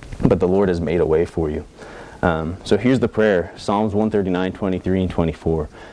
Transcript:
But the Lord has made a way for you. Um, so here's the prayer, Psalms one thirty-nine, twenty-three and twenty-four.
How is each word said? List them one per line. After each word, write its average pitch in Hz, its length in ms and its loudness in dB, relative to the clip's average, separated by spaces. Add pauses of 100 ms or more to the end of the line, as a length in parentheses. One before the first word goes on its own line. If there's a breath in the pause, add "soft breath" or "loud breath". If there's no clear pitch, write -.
(260)
But 123 160 4
the 90 80 2
Lord 95 220 4
has 85 100 0
made 82 200 0
a 78 60 4
way 78 200 2
for 80 240 -4
you. 78 160 -8 (560 loud breath)
Um, 82 420 0
so 104 140 2
here's 120 220 2
the 113 80 0
prayer, 98 500 2
Psalms 104 360 0
one 107 160 2
thirty-nine, 92 420 0
twenty-three 92 500 -2
and 90 80 0
twenty-four. 80 580 -2 (240 loud breath)